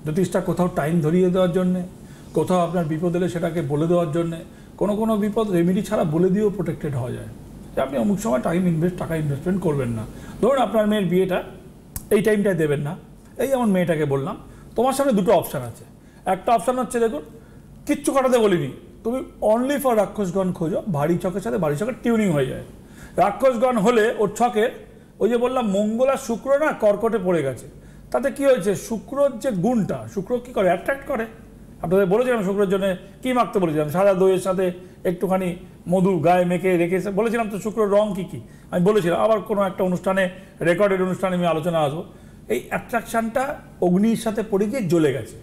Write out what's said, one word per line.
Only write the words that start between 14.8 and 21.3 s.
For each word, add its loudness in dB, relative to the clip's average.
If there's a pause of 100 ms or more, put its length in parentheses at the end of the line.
সামনে 2
দুটো 2
অপশান 2
আছে। -12 (400)
একটা 2
অপশান 0
হচ্ছে, -2
দেখুন, 0 (640)
কিচ্ছু 0
কাটাতে 4
বলিনি, 2 (320)
তুমি -4 (180)
only 2
for 2
রাক্ষসগণ -2
খোঁজো, -4
ভারী 0
চকের -4